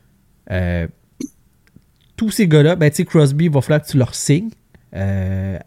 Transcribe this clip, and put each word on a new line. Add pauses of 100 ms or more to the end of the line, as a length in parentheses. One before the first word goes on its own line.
(500)
Euh, (1300)
tous
ces
gars-là,
ben,
tu
sais,
Crosby,
il
va
falloir
que
tu
leur
signes, (440)
euh,